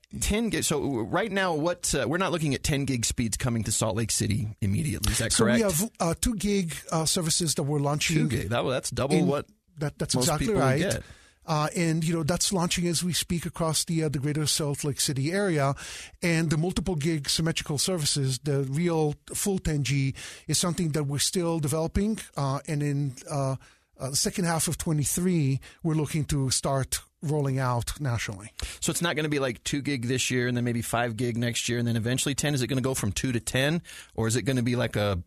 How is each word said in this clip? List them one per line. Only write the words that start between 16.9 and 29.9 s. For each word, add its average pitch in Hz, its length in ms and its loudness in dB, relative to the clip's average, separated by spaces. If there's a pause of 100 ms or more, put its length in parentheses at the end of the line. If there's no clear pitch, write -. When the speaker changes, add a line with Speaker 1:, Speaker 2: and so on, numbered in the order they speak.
Speaker 2:
gig 151 340 0
symmetrical 160 500 0
services, 143 680 0
the 139 180 0
real 151 540 0 (180)
full 196 240 0
ten 151 240 0
G, 135 320 0 (320)
is 156 120 0
something 175 320 0
that 151 120 0
we're 143 160 -2
still 170 400 0
developing. 165 600 0 (160)
Uh, 139 320 0
and 147 160 0
in, 143 300 0 (140)
uh, 139 280 -2 (420)
uh, 131 120 -6
the 143 60 -2
second 190 280 0
half 165 240 0
of 165 100 -2
twenty-three, 156 800 2 (240)
we're 160 120 0
looking 151 320 0
to 135 240 0
start 135 500 0 (220)
rolling 139 360 0
out 123 420 -2
nationally. 113 520 -4 (280)
Speaker 1:
So - 100 0
it's - 120 -2
not 170 120 0
gonna 151 140 -2
be 147 100 0
like 127 240 -2
two 143 200 -2
gig 127 240 -2